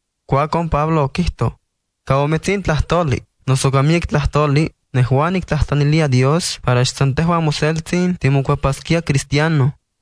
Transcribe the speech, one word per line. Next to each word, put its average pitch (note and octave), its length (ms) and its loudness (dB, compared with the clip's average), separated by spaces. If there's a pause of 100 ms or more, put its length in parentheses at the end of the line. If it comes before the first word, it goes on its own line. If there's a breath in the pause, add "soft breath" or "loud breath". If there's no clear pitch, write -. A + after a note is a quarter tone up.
(260)
Kuakon D3+ 420 -2
Pablo D#3 360 0
okihto: C3+ 500 -4 (500)
"Kaometzin D#3+ 580 -2
tlahtoli, D#3+ 600 0 (240)
noso C3 240 0
ka C3+ 120 2
miek E3 240 2
tlahtoli, D3 680 0 (180)
nehua C3 380 2
niktlahtlanilia D3+ 800 0
Dios C3+ 560 0
para B2 200 2
xsan C3+ 300 0
tehua E3 260 0
moseltzin D#3+ 800 -2
timokuepaskia C#3 840 0
cristiano, D3 680 0 (280)